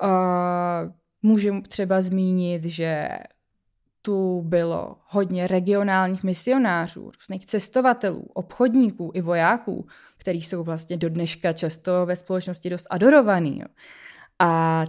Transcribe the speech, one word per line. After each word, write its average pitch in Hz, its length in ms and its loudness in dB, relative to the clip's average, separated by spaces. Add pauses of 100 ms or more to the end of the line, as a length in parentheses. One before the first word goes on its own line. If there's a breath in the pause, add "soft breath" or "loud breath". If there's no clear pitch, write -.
Eh, 180 880 0 (300)
můžu 208 380 4
třeba 190 400 -2
zmínit, 185 640 0
že 160 440 -4 (960)
tu 185 380 -2
bylo 165 540 -2 (100)
hodně 185 400 -2
regionálních 190 760 0
misionářů, 185 920 0
různých 190 320 -14
cestovatelů, 233 880 0
obchodníků 220 800 0
i 185 60 -4
vojáků, 175 680 0 (320 loud breath)
který 170 240 -4
jsou 170 220 -6
vlastně 165 320 -6
do 165 120 -2
dneška 165 440 -4
často 175 540 -2
ve 175 100 -2
společnosti 180 540 -6
dost 175 200 -8
adorovaný, 196 680 4
jo. - 80 -16 (720 loud breath)
A 165 500 2